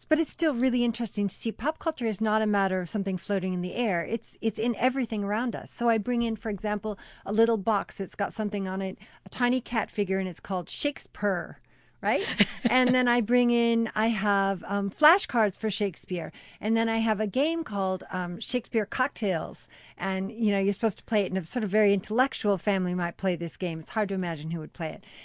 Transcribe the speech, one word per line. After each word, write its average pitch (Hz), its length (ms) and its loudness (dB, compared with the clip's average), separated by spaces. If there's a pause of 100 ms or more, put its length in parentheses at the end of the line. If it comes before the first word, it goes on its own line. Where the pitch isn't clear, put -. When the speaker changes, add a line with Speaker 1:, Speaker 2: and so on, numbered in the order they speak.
Speaker 1:
but 311 120 4
it's 320 100 0
still 311 240 0
really 240 300 2
interesting 226 440 -2
to - 80 -2
see 226 160 -2
pop 277 280 -4
culture 311 260 -4
is 220 160 -2
not 214 200 2
a 220 40 2
matter 196 360 2
of 175 80 -6
something 190 280 -2
floating 185 360 -2
in 180 80 -2
the 180 140 -4
air. 196 300 0
It's, - 360 -6
it's 220 180 0
in 233 160 0
everything 240 480 0
around 208 320 -2
us. - 160 -8
So 240 180 0
I 226 80 4
bring 233 240 0
in, 226 140 0
for 220 140 -6
example, 208 500 -4 (260)
a - 80 -4
little 226 240 6
box 202 400 0
that's 190 180 -6
got - 180 -2
something 202 340 -2
on 190 140 -2
it, 190 160 -4 (280)
a - 40 -16
tiny 247 320 2
cat - 280 -2
figure, 190 300 0
and 185 100 -2
it's 170 100 -10
called 180 300 -4
Shakespeare. - 920 -4 (420)
Right? 254 220 0 (380)
Speaker 2:
<laughs> 233 80 0
Speaker 1:
And 247 260 4
then 254 140 4
I 240 100 4
bring 240 320 4
in, 233 440 2
I 220 120 2
have, 196 600 2
um, 202 220 -2
flashcards 254 680 4
for 220 140 -2
Shakespeare. 180 640 -4 (300)
And 226 160 2
then 226 100 2
I 226 100 0
have 220 220 2
a 214 80 0
game 320 360 0
called, 190 480 -2
um, 175 280 -4
Shakespeare 220 460 -2
Cocktails. - 840 -2 (300)
And, 190 340 -2
you 214 200 2
know, 196 80 4
you're 196 140 2
supposed - 260 0
to - 40 -20
play 208 200 2
it, 175 80 -2
and 190 60 0
a 165 80 -2
sort 226 200 -2
of 190 40 -2
very 202 240 6
intellectual 208 640 2
family 185 360 0
might 175 240 -4
play 185 180 0
this 165 220 -6
game. 165 220 -4
It's 156 100 -14
hard 214 200 0
to 196 60 -2
imagine 165 360 -4
who 165 80 -2
would 151 120 -8
play 160 200 -6
it. - 120 -14 (220)